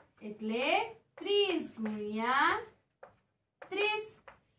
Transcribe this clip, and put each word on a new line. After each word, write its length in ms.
એટલે 460
ત્રીસ 600
ગુણ્યા 760
ત્રીસ 360